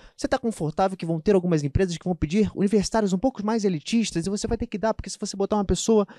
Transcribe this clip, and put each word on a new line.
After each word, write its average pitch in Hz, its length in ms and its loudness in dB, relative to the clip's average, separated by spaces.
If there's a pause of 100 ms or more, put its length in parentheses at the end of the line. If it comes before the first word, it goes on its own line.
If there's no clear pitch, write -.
(160)
Você - 100 -6
tá 262 140 0
confortável 190 560 -2
que 175 100 -8
vão 165 140 -2
ter 196 160 4
algumas 170 300 2
empresas 175 320 0
que - 80 -10
vão 180 100 -2
pedir 180 400 0
universitários 202 560 2
um 190 60 2
pouco 208 280 -2
mais 214 200 0
elitistas 185 600 -2
e 196 40 -4
você 208 180 -4
vai 226 100 -2
ter 240 100 -6
que 214 100 -8
dar, 214 160 0
porque - 160 -12
se - 100 -12
você 202 160 -8
botar 196 220 0
uma 202 80 0
pessoa 202 420 4 (120)